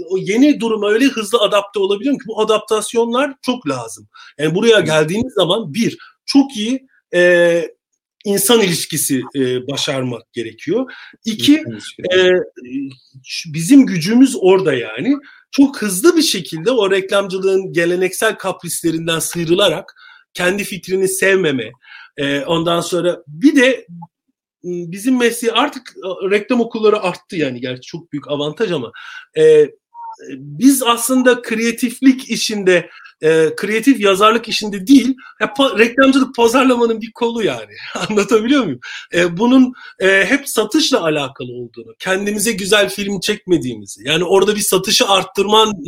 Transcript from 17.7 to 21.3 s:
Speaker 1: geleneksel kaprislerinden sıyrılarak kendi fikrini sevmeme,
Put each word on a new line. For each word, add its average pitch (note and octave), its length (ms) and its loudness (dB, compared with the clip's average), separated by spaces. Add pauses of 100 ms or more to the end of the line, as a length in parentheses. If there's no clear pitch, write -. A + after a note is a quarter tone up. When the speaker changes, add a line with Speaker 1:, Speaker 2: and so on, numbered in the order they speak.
Speaker 1:
geleneksel F3+ 640 -2
kaprislerinden E3 840 -4
sıyrılarak E3+ 760 -2 (380)
kendi F#3+ 300 -2
fikrini F#3 440 -4
sevmeme, F3+ 640 0 (460)